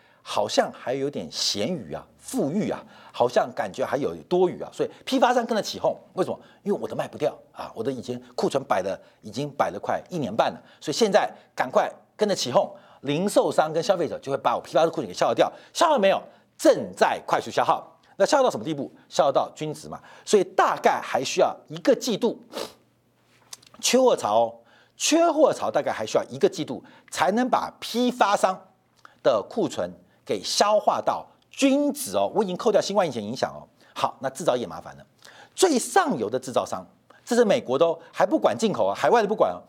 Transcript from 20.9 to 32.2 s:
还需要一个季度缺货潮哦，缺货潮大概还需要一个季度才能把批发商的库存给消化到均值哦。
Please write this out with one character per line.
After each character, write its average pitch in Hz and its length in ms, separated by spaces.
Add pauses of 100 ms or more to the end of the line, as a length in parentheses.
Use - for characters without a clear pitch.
还 - 240
需 - 160
要 135 160 (120)
一 151 100
个 240 180
季 214 220
度 - 260 (1400)
缺 - 200
货 247 160
潮 110 240
哦， 117 160 (400)
缺 330 360
货 277 220
潮 - 160
大 143 140
概 123 100
还 110 100
需 110 140
要 104 60
一 113 160
个 208 100
季 160 160
度 117 180 (280)
才 165 220
能 247 140
把 - 320
批 247 300
发 208 260
商 190 240 (600)
的 123 260
库 175 220
存 90 240 (320)
给 107 180
消 214 360
化 151 200
到 131 240 (280)
均 277 420
值 - 240
哦。 98 160